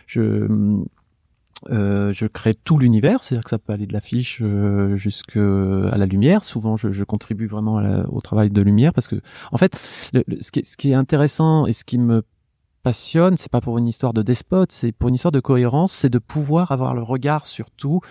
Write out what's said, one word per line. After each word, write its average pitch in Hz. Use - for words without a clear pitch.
je, 107
euh, 101
je 107
crée -
tout -
l'univers, 131
c'est-à-dire 117
que -
ça 113
peut 107
aller 104
de 104
l'affiche, 120
euh, 101
jusque 101
à 98
la 101
lumière. 120
Souvent, 110
je, 104
je 98
contribue 107
vraiment 107
à 104
la, 98
au -
travail 104
de 104
lumière 104
parce -
que, -
en 131
fait, -
le, 131
le, -
ce -
qui -
est, -
ce -
qui 139
est 127
intéressant 151
et 113
ce -
qui -
me 117
passionne, 165
c'est -
pas 123
pour 117
une 120
histoire 117
de 110
despote, 123
c'est 117
pour 123
une 127
histoire 165
de 135
cohérence, 131
c'est -
de 120
pouvoir 151
avoir 127
le 123
regard 135
sur -
tout 151